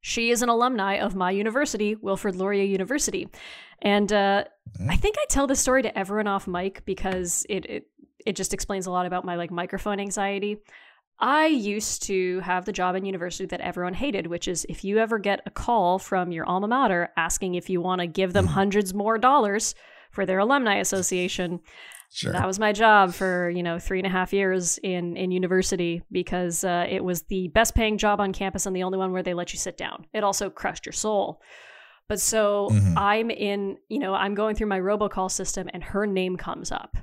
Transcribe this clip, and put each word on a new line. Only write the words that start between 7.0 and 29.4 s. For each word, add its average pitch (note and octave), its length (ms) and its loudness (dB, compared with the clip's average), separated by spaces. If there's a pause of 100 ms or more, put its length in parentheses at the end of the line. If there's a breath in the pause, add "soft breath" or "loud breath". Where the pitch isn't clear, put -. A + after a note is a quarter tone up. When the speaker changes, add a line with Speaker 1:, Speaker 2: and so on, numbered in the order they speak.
Speaker 1:
it, F#3+ 200 -4
it, - 140 -8 (420)
it G#3 120 -2
just F#3+ 160 -4
explains F#3+ 340 -4
a F3+ 40 -4
lot F3+ 140 0
about F3+ 200 -4
my, F3+ 100 -4
like, E3+ 160 -4
microphone F#3+ 480 -4
anxiety. G3+ 580 -2 (600 loud breath)
I D4 280 4
used G#3+ 560 0
to F#3 380 0
have F3+ 240 0
the G#3 60 -4
job F#3 240 0
in F#3+ 100 -2
university F3+ 420 -6
that F3 120 -6
everyone F3+ 360 -4
hated, A#3+ 320 -2
which E3+ 200 -6
is F3 220 -4
if - 140 -8
you G3 160 2
ever A3+ 200 0
get G3+ 260 0
a - 60 -10
call G3 480 2
from F3+ 320 -2
your E3 140 -4
alma F#3+ 220 0
mater G#3+ 500 2
asking F3 380 -2
if F3 140 -6
you F3+ 120 0
wanna F3+ 260 0
give F3+ 260 0
them G3 120 4
Speaker 2:
Mm. F3 140 2
Speaker 1:
hundreds G3 340 2
more G#3 240 0
dollars A3+ 580 4 (360 loud breath)
for G3 140 -2
their F#3 140 2
alumni A#3 360 4
association, F#3 840 -2 (540 loud breath)
Speaker 2:
Sure. - 200 -4
Speaker 1:
that F#3 140 0
was F#3+ 120 -2
my G#3+ 120 4
job G#3 420 6
for, F3+ 360 0
you F3 140 -2
know, E3+ 160 -2
three F#3+ 200 -2
and F#3+ 80 -2
a F#3 40 0
half F#3 200 0
years F#3 520 2
in, F3 340 -2
in F#3 140 -2
university F3+ 680 0 (100)
because, F3+ 520 -2
uh, F3 260 0
it F#3 140 -2
was F3+ 200 -2
the F#3 260 -4
best A3 260 4
paying G#3+ 220 4
job G#3 240 2
on G3 100 0
campus F#3+ 340 -4
and F#3+ 100 -4
the F#3 80 0
only F#3 140 -2
one F#3+ 140 0
where F#3 120 -2
they F3+ 100 -2
let F3 200 -4